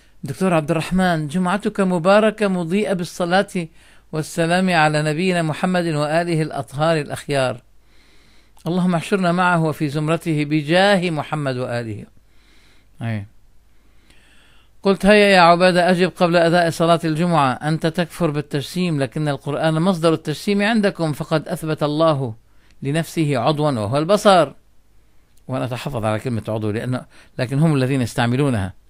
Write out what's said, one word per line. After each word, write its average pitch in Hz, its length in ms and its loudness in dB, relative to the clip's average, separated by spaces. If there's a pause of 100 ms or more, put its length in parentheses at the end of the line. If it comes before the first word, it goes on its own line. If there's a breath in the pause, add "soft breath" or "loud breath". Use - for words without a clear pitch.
(240 soft breath)
"دكتور 185 300 -2
عبد 156 160 0
الرحمن، 165 580 0
جمعتك 185 520 -2
مباركة 196 680 2
مضيئة 185 440 -2
بالصلاة 180 720 -2 (460 soft breath)
والسلام 170 580 0
على 156 320 2
نبينا 170 400 0
محمد 175 440 -2
وآله 160 560 0
الأطهار 151 580 -2
الأخيار. 131 640 -4 (1040 soft breath)
اللهم 180 280 0
احشرنا 175 380 0
معه 175 320 2
وفي 151 240 -2
زمرته 151 560 -2
بجاه 175 640 2
محمد 147 460 -4
وآله". 120 480 -8 (1000 soft breath)
أي. 107 240 -6 (1600 soft breath)
قلت: 196 240 2
"هيا 208 200 8
يا 190 140 6
عبادة، 175 500 6
أجب 180 260 2
قبل 175 200 2
أداء 170 340 4
صلاة 165 340 2
الجمعة. 156 480 2
أنت 156 340 -2
تكفر 160 440 -2
بالتجسيم، 147 720 -4
لكن 151 260 -4
القرآن 143 460 -2
مصدر 165 400 2
التجسيم 175 480 -2
عندكم، 202 500 0
فقد 156 360 -4
أثبت 156 340 -4
الله 147 520 0 (480)
لنفسه 147 560 -2
عضوا 147 320 0
وهو 117 280 -2
البصر". 175 540 4 (1000)
وأنا 131 140 -4
أتحفظ 123 400 -6
على 107 160 -2
كلمة 117 280 -6
عضو 107 220 -4
لأن، 123 300 -4 (380 soft breath)
لكن 131 200 -2
هم 160 160 4
الذين 131 280 0
يستعملونها، 120 720 -2 (180)